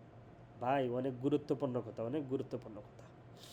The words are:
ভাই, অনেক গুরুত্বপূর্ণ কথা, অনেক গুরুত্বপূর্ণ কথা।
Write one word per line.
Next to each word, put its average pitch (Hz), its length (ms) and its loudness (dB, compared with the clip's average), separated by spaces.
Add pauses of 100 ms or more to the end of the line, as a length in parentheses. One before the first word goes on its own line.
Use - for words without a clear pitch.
(600)
ভাই, 131 280 4
অনেক 127 320 0
গুরুত্বপূর্ণ 139 600 4
কথা, 113 220 -4
অনেক 131 260 0
গুরুত্বপূর্ণ 127 480 -2
কথা। - 260 -14 (500)